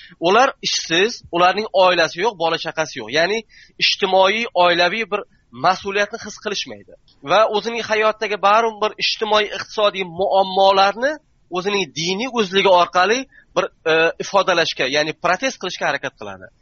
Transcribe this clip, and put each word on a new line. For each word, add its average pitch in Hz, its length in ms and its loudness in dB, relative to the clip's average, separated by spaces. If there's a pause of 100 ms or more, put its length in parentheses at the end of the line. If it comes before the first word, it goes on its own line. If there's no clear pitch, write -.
(180)
Ular 214 320 4 (100)
ishsiz, 185 520 -2 (160)
ularning 185 440 0
oilasi 180 500 2
yo'q, 226 160 -2
bola 165 200 -2
chaqasi 156 380 -6
yo'q. 110 160 -12
Ya'ni 175 260 0 (420)
ijtimoiy, 190 720 2
oilaviy 175 540 2
bir 196 160 -6 (320)
mas'uliyatni 196 680 -2
his 214 180 -16
qilishmaydi 127 560 -10 (300)
va 175 240 2
o'zining 220 360 -4
hayotdagi 214 580 -2
baribir 214 380 2
bir 208 180 0
ijtimoiy, 214 480 0
iqtisodiy 196 640 -2
muammolarni 196 1000 2 (400)
o'zining 185 320 -2 (120)
diniy 190 360 -4
o'zligi 196 400 2
orqali 180 480 2 (340)
bir, 180 120 0 (160)
e, 160 120 0 (260)
ifodalashga, 170 680 0
ya'ni 151 260 -2
protest 185 460 -2
qilishga 180 280 -8
harakat 139 280 -4
qiladi. 95 300 -14 (160)